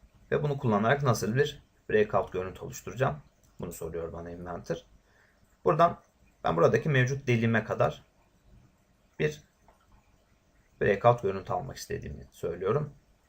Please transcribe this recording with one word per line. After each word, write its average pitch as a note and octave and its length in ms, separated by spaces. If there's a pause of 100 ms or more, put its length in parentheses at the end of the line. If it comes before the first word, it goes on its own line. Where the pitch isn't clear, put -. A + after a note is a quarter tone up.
(320)
ve C#3+ 120
bunu C#3+ 140
kullanarak A#2 460
nasıl A2 320
bir - 280 (260)
breakout G#2 440
görüntü F2+ 280
oluşturacağım? C3 600 (380)
Bunu F2 140
soruyor E2 400
bana E2+ 160
Inventor. F2 480 (880)
Buradan E3+ 340 (440)
ben E3 140
buradaki D#3+ 320
mevcut C3+ 380
deliğime A2+ 360
kadar - 420 (1120)
bir - 240 (1400)
breakout A#2 400
görüntü G2 320
almak F2+ 240
istediğimi - 540
söylüyorum. F#2+ 640 (340)